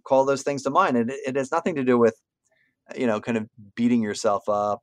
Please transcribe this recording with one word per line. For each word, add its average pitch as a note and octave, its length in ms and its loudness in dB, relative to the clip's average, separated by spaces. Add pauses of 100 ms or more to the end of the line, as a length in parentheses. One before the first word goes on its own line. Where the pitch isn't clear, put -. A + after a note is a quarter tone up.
call C3+ 200 4
those C3+ 180 0
things C#3+ 200 -4
to C#3 80 -4
mind. D#3+ 260 2
And A#2 140 0
it, C3+ 160 -8
it C3 100 -4
has C3+ 160 -4
nothing E3 220 -2
to C#3 100 -4
do B2 140 4
with, A#2 180 4 (800)
you B2 100 -2
know, A2 140 0
kind A#2 160 -4
of A2 100 -4 (280)
beating A#2+ 280 2
yourself G#2 460 -2
up G#2 340 -2